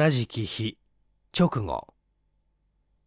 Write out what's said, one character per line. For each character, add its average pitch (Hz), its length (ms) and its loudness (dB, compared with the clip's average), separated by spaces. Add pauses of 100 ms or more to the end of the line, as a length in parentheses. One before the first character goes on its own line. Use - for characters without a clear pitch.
じ 123 180 0
き 113 180 -6
日、 - 340 -6 (580)
直 175 120 6 (140)
後。 69 300 -6 (1120)